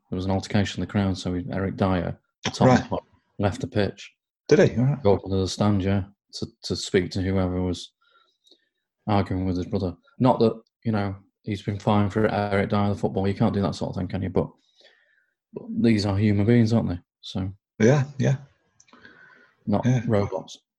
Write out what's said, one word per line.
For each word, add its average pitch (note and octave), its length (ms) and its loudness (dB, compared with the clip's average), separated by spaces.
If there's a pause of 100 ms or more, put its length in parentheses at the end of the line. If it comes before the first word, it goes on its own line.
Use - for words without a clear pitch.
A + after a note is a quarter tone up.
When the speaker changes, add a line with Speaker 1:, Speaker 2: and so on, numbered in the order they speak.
Speaker 1:
There F#2 80 -6
was F#2 80 -4
an F#2+ 60 -2
altercation F#2+ 500 -2
in F2+ 60 -4
the - 40 -12
crowd, G2 260 0
so F#2 160 -6
he, F2+ 160 -4
Eric F#2+ 280 -4
Dyer, F#2 420 0 (240)
the A2 80 -4
top - 160 4
Speaker 2:
Right. B2 220 6
Speaker 1:
player, F2 120 -6 (380)
left G2 220 -2
the B2+ 60 -6
pitch. - 460 -4 (360)
Speaker 2:
Did D#3 100 6
he? D#3 180 4
All A#2 60 2
right. C#3 180 0
Speaker 1:
Go G2+ 140 4
up F#2 80 -2
to F#2+ 60 -8
the F#2+ 180 0
stand, G#2 340 0
yeah, G2 220 0 (300)
to, - 140 -8 (160)
to G2 120 -4
speak F2+ 360 -2
to G2+ 100 -4
whoever F#2 400 0
was F2+ 320 -4 (1120)
arguing F#2+ 380 0
with F#2 120 0
his F2+ 80 -4
brother. F#2 300 -4 (240)
Not B2 200 4
that, A2+ 220 2 (220)
you A#2 80 -2
know, G2+ 240 -2 (280)
he's G2+ 180 -8
been G2+ 180 -6
fined G#2 320 2
for G#2+ 160 0
Eric G2+ 420 0
Dyer, G2+ 200 2
the G2 100 -4
football. G2 280 -2
You G2 60 0
can't G#2 200 0
do G2+ 80 0
that F2 140 -2
sort - 160 -6
of - 40 -8
thing, F#2+ 140 -4
can - 120 -6
you? F#2+ 80 -4
But, F2+ 200 0 (1040)
but - 100 -12 (180)
these A2 240 2
are G2 120 0
human G#2 280 2
beings, A#2 280 4
aren't G2 160 2
they? F2+ 100 -6 (220)
So F#2 280 -8 (300)
Speaker 2:
Yeah, B2+ 240 6 (140)
yeah. C3+ 200 0 (1300)
Speaker 1:
not G2+ 200 0
Speaker 2:
Yeah. B2 220 2
Speaker 1:
robots. G2+ 500 -2 (220)